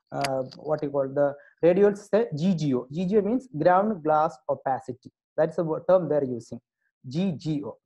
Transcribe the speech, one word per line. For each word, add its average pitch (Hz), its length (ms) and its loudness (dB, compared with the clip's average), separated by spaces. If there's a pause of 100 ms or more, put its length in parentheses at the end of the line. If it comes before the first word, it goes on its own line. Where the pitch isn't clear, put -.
(140)
uh, 135 300 -4 (120)
what 151 260 -4
you 147 100 -6
call 139 180 -2
the 143 260 -2 (260)
radials 196 480 2
say 226 180 2 (100)
G 180 180 2
G 151 180 0
O. 123 160 -2
G 165 160 -4
G 196 120 2
O 208 40 6
means 226 360 -2
ground 180 440 4
glass 156 360 2 (100)
opacity. 127 640 -6 (240)
That's 165 220 0
the 175 80 0
wo-, 156 140 -2 (100)
term 180 180 4
they're 143 160 2
using. 120 380 -8 (480)
G 175 240 -2
G 147 320 -4
O, 107 200 -12